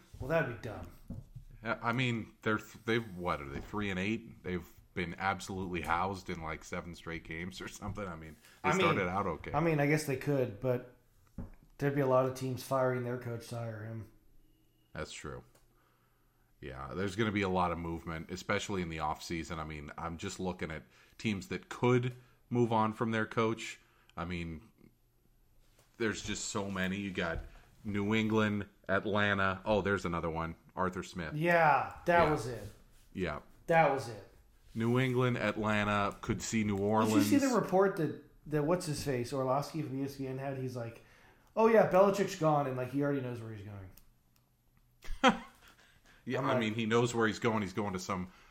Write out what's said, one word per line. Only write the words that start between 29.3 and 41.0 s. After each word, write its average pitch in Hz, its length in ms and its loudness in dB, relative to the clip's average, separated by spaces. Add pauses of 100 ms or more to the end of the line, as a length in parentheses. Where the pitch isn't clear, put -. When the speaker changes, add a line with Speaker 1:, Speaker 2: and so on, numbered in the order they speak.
Speaker 2:
Oh, 107 180 4
there's 95 240 0
another 85 240 0
one. 82 240 -4 (200)
Arthur 92 280 0
Smith. 85 320 -8
Speaker 1:
Yeah, 151 580 4 (140)
that 170 180 8
Speaker 2:
Yeah. 151 60 2
Speaker 1:
was 131 160 0
it. 107 260 -8 (400)
Speaker 2:
Yeah. 82 260 -4 (280)
Speaker 1:
That 160 280 6
was 131 140 -4
it. 104 180 -12 (480)
Speaker 2:
New 117 240 2
England, 127 400 2
Atlanta, 104 800 2
could 101 220 -2
see 110 220 0
New 104 140 0
Orleans. 110 340 4
Speaker 1:
Did - 200 6
you 277 60 6
see 269 80 4
the 247 80 2
report 190 420 4
that, 147 280 -2 (240)
that 147 160 0
what's 180 220 0
his 147 180 -4
face, 123 280 -2
Orlovsky 139 500 0
from 131 180 -6
E 139 40 -2
S 135 120 -8
P 135 100 -6
N 131 120 -6
had? 135 200 -6
He's 127 160 -6
like, 113 300 -8 (500)